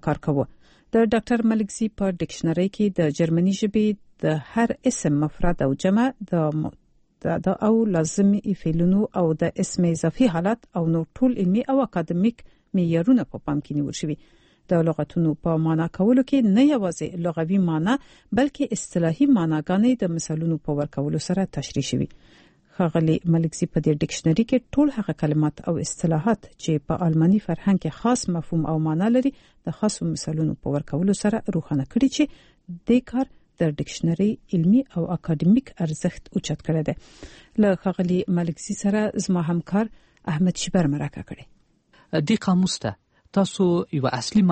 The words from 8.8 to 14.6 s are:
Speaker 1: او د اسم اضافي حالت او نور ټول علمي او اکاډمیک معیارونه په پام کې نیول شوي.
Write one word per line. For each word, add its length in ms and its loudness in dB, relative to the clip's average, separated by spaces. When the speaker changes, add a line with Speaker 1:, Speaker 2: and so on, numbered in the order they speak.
Speaker 1:
او 60 2
د 200 -2
اسم 280 -2
اضافي 420 0
حالت 320 -2
او 60 -2
نور 100 -2
ټول 120 2
علمي 300 2
او 140 2
اکاډمیک 520 -2
معیارونه 580 2
په 140 -12
پام 200 -2
کې 120 -14
نیول 240 -4
شوي. 160 -4